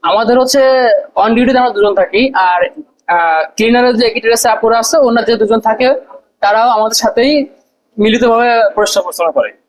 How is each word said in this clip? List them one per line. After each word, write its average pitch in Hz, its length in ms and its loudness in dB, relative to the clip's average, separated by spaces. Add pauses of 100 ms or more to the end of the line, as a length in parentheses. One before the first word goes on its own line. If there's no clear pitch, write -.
আমাদের 220 360 0
হচ্ছে 262 220 2 (560)
on 220 180 2
ডিউটিতে 254 240 2
আমরা 247 120 0
দুজন 202 240 0
থাকি, 190 280 0 (120)
আর, 180 260 0 (540)
আহ, 165 280 0 (140)
ক্লিনারের 247 400 2
যে 233 100 0
একিটের 226 260 -2
আছে, 233 160 0
আপুরা 226 300 0
আছে, 226 200 -2
ওনার 233 260 2
যে 233 120 0
দুজন 220 240 0
থাকে, 226 280 -2 (520)
তারাও 220 280 0
আমাদের 220 260 -2
সাথেই 269 520 0 (520)
মিলিতভাবে 226 500 0 (260)
পরিষ্কার 202 280 -2
পরিচ্ছন্ন 175 280 -4
করে। 117 200 -2 (180)